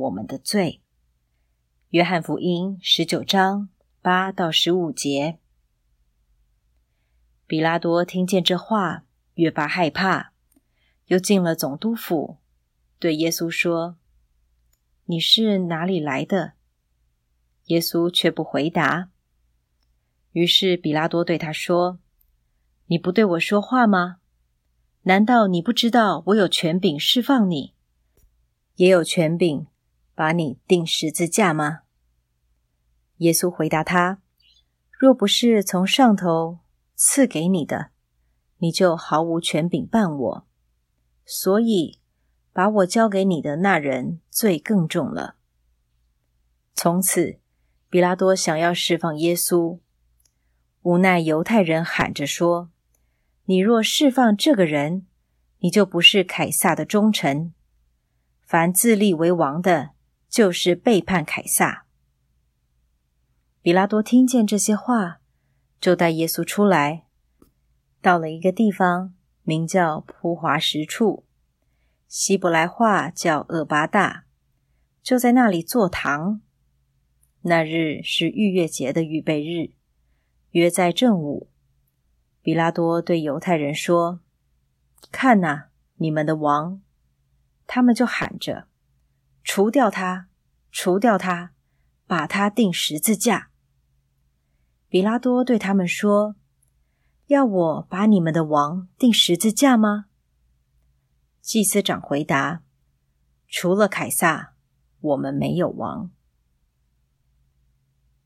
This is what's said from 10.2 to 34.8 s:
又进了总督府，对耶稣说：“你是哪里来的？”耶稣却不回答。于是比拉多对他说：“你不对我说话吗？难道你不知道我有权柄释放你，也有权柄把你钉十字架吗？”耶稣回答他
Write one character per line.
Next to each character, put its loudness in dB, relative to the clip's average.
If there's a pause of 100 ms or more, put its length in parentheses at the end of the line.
又 0
进 2
了 0
总 -6
督 -4
府， -6 (600)
对 0
耶 -2
稣 -6
说 -4 (1080)
：“你 -4
是 2
哪 -4
里 -2
来 -4
的？” -2 (1120)
耶 0
稣 -2
却 0
不 -6
回 -4
答。 -2 (1200)
于 0
是 2
比 -4
拉 0
多 -2
对 -2
他 -8
说 -2 (880)
：“你 0
不 -4
对 2
我 0
说 0
话 0
吗？ 0 (840)
难 4
道 4
你 0
不 -2
知 -2
道 2
我 4
有 2
权 -2
柄 0
释 0
放 2
你， -6 (1040)
也 4
有 6
权 0
柄 -2 (460)
把 -2
你 -4
钉 2
十 -4
字 -2
架 2
吗？” -4 (1300)
耶 2
稣 -2
回 -4
答 0
他 -2 (720)